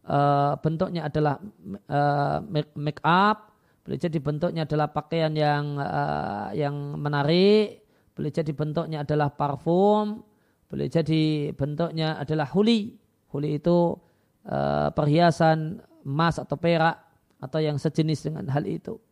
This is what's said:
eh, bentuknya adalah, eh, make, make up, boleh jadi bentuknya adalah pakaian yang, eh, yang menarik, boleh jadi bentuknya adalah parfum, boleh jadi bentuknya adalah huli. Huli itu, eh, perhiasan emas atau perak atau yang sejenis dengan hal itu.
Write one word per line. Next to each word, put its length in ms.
eh, 540
bentuknya 480
adalah, 320
eh, 580
make, 300
make 240
up, 560
boleh 180
jadi 220
bentuknya 480
adalah 240
pakaian 400
yang, 480
eh, 680
yang 400
menarik, 800
boleh 180
jadi 220
bentuknya 560
adalah 240
parfum, 880
boleh 240
jadi 640
bentuknya 640
adalah 320
huli. 400
Huli 240
itu, 400
eh, 480
perhiasan 880
emas 320
atau 240
perak 400
atau 180
yang 220
sejenis 480
dengan 240
hal 160
itu. 320